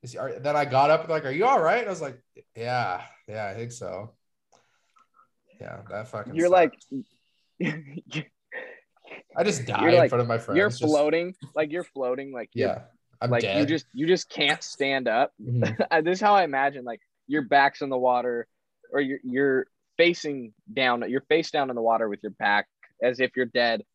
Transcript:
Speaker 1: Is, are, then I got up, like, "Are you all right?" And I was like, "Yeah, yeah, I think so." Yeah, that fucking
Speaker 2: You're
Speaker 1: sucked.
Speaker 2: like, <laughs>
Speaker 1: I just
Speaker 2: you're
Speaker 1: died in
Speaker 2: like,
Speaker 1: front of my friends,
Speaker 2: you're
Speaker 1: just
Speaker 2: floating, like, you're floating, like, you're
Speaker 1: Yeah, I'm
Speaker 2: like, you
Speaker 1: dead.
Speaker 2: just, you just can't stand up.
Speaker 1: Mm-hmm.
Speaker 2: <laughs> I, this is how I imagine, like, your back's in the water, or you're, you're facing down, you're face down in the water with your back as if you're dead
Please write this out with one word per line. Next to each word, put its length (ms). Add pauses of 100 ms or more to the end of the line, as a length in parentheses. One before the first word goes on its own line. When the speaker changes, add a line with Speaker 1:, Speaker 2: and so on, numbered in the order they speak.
Speaker 1:
Is, 140
are, 240
then 160
I 80
got 260
up, 200
like, 160
"Are 60
you 140
all 160
right?" 180
And 80
I 20
was 120
like, 160 (380)
"Yeah, 480 (240)
yeah, 200
I 60
think 200
so." 400 (1500)
Yeah, 300
that 180
fucking 280
Speaker 2:
You're 120
Speaker 1:
sucked. 380 (760)
Speaker 2:
like, 140 (400)
<laughs> 180 (1040)
Speaker 1:
I 60
just 240
Speaker 2:
you're 100
Speaker 1:
died 160
in 60
Speaker 2:
like, 100
Speaker 1:
front 120
of 80
my 80
friends, 200
Speaker 2:
you're 120
Speaker 1:
just 120
Speaker 2:
floating, 540 (180)
like, 180
you're 120
floating, 480
like, 220
you're 160
Speaker 1:
Yeah, 120 (400)
I'm 80
Speaker 2:
like, 140
you 60
Speaker 1:
dead. 180
Speaker 2:
just, 260
you 140
just 220
can't 340
stand 460
up. 320
Speaker 1:
Mm-hmm. 460
Speaker 2:
<laughs> 40
I, 80
this 200
is 20
how 140
I 80
imagine, 420
like, 160 (260)
your 140
back's 400
in 80
the 80
water, 500 (460)
or 80
you're, 220
you're 440 (300)
facing 560 (200)
down, 360
you're 120
face 300
down 180
in 60
the 60
water 280
with 140
your 80
back 340 (380)
as 160
if 160
you're 100
dead 380 (100)